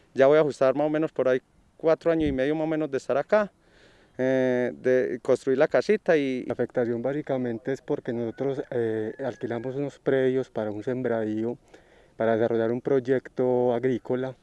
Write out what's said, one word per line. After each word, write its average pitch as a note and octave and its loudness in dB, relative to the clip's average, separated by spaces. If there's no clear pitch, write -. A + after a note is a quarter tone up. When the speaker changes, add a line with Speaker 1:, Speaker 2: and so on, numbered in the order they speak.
Speaker 1:
ya C3+ 6
voy D3+ 8
a D#3 6
ajustar C3 2
más C#3+ 0
o D#3 0
menos D3+ -2
por B2+ 0
ahí B2+ 2
cuatro D#3+ 0
años D#3+ 2
y - -2
medio C3+ 0
más D#3 -2
o - -4
menos D#3 -4
de C3+ -2
estar B2+ -2
acá, G#3 0
eh, B2+ 0
de B2+ 0
construir C3 0
la D#3 2
casita E3 2
y C3 -2
Speaker 2:
La A#2+ -4
afectación A#2+ -2
básicamente C3 -4
es C3+ -6
porque - -6
nosotros, C3 -4
eh, A2 -2
alquilamos A#2+ -6
unos C#3+ -8
predios C3 0
para G#2+ -4
un G#2 -8
sembradío, A#2 -2
para A2+ 2
desarrollar A2+ 0
un B2 -4
proyecto B2+ 0
agrícola. B2+ -2